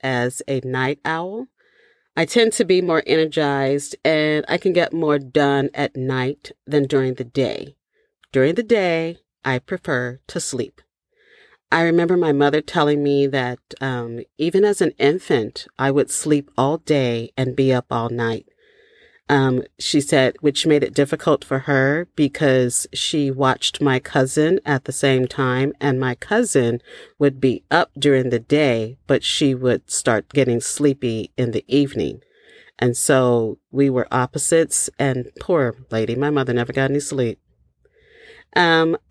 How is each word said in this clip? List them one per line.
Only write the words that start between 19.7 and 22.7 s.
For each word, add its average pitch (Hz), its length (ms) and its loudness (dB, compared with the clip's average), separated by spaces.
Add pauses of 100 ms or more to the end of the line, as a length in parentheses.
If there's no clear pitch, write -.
she - 240 0
said, 135 380 2
which 147 260 0
made 147 160 4
it 117 100 -2
difficult 143 520 0
for 135 160 -4
her 143 540 0
because 131 800 0